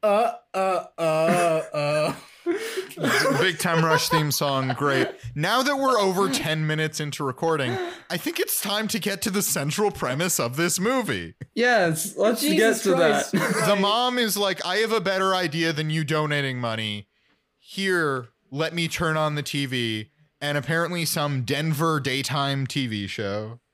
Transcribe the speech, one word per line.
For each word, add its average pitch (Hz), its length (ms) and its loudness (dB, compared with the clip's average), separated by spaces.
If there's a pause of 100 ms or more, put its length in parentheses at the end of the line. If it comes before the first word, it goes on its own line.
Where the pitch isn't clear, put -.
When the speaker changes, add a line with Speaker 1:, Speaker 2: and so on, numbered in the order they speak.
Speaker 1:
Uh, 214 320 4 (200)
uh, 190 300 0 (140)
uh, 160 640 4 (100)
uh. 151 420 0 (300)
<laughs> - 960 -2
Speaker 2:
Big 180 180 2
Time 165 260 2
Rush 160 240 2
theme 151 220 2
song, 135 480 0
great. 135 300 2 (260)
Now 196 300 0
that 277 140 0
we're 262 200 2
over 190 320 2
ten 156 340 -2
minutes 156 360 -2
into 147 240 -6
recording, 135 520 0 (320)
I - 80 -4
think - 220 -4
it's - 220 -2
time 214 280 -2
to 202 120 -2
get 196 220 -4
to 220 80 -2
the 196 120 0
central 185 480 0
premise 147 480 -2
of 127 180 0
this 170 220 0
movie. 180 560 0 (220)
Speaker 3:
Yes, 208 600 2
let's 226 260 2
Speaker 1:
Jesus 233 420 2
Speaker 3:
get 196 60 2
to 170 60 4
Speaker 1:
Christ. 147 360 2
Speaker 3:
that. 160 340 0
<laughs> 202 80 4
Speaker 2:
The - 60 -
mom 240 380 2
is 220 180 2
like, 196 280 0
"I 180 120 0
have 214 160 2
a 226 80 2
better 190 340 2
idea 165 380 0
than 156 180 -2
you 156 140 0
donating 147 560 0
money. 110 480 -4 (500)
Here, 160 680 -2 (240)
let 156 220 -2
me 170 120 -2
turn 160 300 0
on 151 180 0
the 147 80 -4
T 139 240 -4
V." 113 440 -4 (300)
And 143 160 -2
apparently 165 480 0
some 147 380 -2
Denver 151 560 0
daytime 135 680 -2
T 135 180 -2
V 101 220 -4
show 110 500 -6 (160)